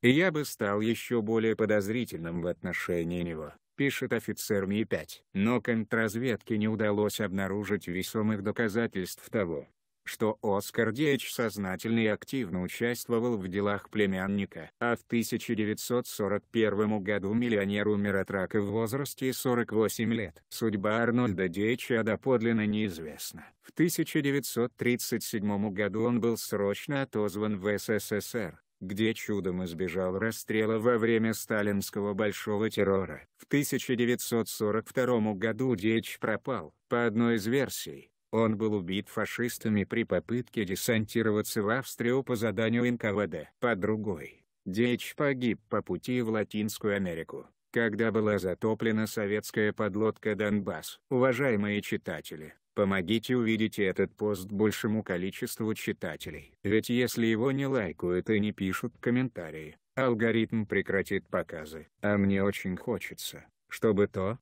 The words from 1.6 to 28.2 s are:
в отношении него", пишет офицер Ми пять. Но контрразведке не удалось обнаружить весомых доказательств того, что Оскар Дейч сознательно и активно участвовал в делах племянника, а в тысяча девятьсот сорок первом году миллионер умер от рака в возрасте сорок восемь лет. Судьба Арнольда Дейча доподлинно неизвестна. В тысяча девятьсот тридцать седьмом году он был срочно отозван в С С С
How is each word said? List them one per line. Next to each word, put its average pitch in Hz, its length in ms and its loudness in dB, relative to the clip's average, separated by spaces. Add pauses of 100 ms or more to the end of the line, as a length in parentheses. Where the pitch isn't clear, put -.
в 90 60 0
отношении 87 720 -2
него", 78 320 -6 (220)
пишет 135 360 -2
офицер 104 540 -2
Ми 104 180 0
пять. - 380 -6 (120)
Но 110 260 2
контрразведке 113 1000 -2
не 107 80 2
удалось 107 540 0
обнаружить 98 640 -2
весомых 98 560 -2
доказательств 107 880 -2
того, 82 380 -2 (340)
что - 400 -2
Оскар 110 500 0
Дейч 139 380 0
сознательно 107 720 -2
и 110 60 4
активно 101 560 -2
участвовал 117 760 -2
в 95 100 -6
делах 101 440 -2
племянника, 98 800 0 (100)
а 120 160 2
в - 80 -14
тысяча 117 500 -2
девятьсот 107 540 -2
сорок 101 420 -2
первом 107 540 2
году 98 280 0
миллионер 104 540 2
умер 101 300 2
от 95 140 0
рака 95 300 0
в 101 100 0
возрасте 123 640 -2
сорок 120 400 0
восемь 110 400 2
лет. 107 360 -4
Судьба 107 540 0
Арнольда 117 460 2
Дейча 110 540 0
доподлинно 113 640 2
неизвестна. 90 800 -4 (160)
В - 100 -20
тысяча 160 480 2
девятьсот 135 540 0
тридцать 120 480 0
седьмом 104 500 -2
году 104 300 0
он 120 180 2
был 113 180 2
срочно 101 640 -2
отозван 104 560 -2
в 95 100 -2
С 101 200 -2
С 107 220 -2
С 104 240 -4